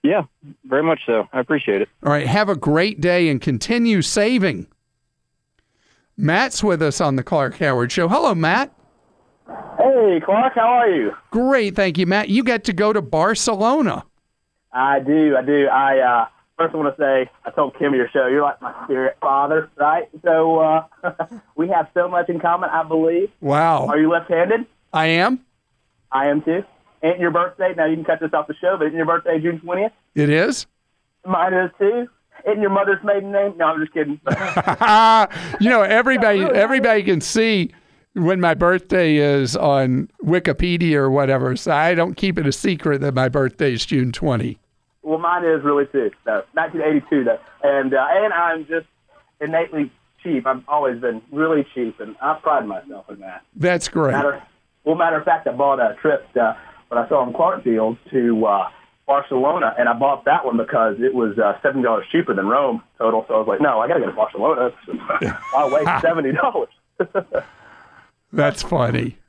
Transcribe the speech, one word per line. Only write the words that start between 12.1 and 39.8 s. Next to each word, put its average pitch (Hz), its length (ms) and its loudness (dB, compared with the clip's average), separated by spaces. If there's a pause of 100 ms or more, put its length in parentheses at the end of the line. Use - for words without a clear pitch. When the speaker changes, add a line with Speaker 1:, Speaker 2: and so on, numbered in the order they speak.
Speaker 2:
You 226 140 2
get 226 220 -2
to 220 80 -2
go 208 180 0
to 214 100 0
Barcelona. 208 1000 0 (720)
Speaker 3:
I 135 260 2
do. 147 380 2
I 127 40 2
do. 139 260 2
I, 131 320 2
uh, 123 260 2 (320)
first 165 160 -2
I 160 40 -4
wanna 143 220 -2
say, 135 300 2 (160)
I 117 60 -10
told 143 280 -2
Kim 143 160 0
your 123 140 0
show, 135 180 0
"You're 139 140 2
like 143 200 -2
my 123 120 -10 (100)
spirit 131 380 -2
father," 143 560 0
right? 156 320 0 (140)
So, 165 360 2
uh, 160 240 2 (200)
<laughs> 180 520 -10
we 170 140 -2
have 170 240 0
so 175 160 0
much 175 200 -2
in 165 100 -4
common, 170 300 0
I 160 140 -2
believe. 165 560 0
Speaker 2:
Wow. 147 480 0
Speaker 3:
Are 147 100 0
you 156 120 4
left-handed? 175 560 0 (280)
Speaker 2:
I 160 140 0
am. 185 320 2 (720)
Speaker 3:
I 135 160 0
am 147 140 0
too. 165 220 -2 (380)
Ain't 170 180 0
your 175 120 0
birthday, 180 460 -2
now 160 80 2
you 160 100 0
can 160 80 -8
cut 160 160 -2
this 160 140 -4
off 151 140 -2
the 156 80 -8
show, 185 220 -2
but 156 100 0
isn't 156 100 -4
your 160 80 0
birthday 165 340 0
June 165 220 -4
twentieth? 180 320 -4 (220)
Speaker 2:
It 147 140 2
is? 185 360 0 (600)
Speaker 3:
Mine 180 280 0
is 180 260 0
too. 240 300 0 (360)
Isn't 208 160 0
your 202 100 2
mother's 196 340 0
maiden 202 260 -2
name? 202 260 -2
No, 165 100 0
I'm 160 120 -2
just 156 140 -6
kidding. 151 320 -4
<laughs> - 20 -4
Speaker 2:
<laughs> 208 1300 2
You 214 80 4
know, 240 120 4
everybody, 220 600 2
Speaker 3:
Really? 247 160 2
Speaker 2:
everybody 220 460 2
can 180 180 0
see 220 500 0 (420)
when 180 280 0
my 170 120 4
birthday 175 640 2
is 139 380 2
on 139 540 0 (140)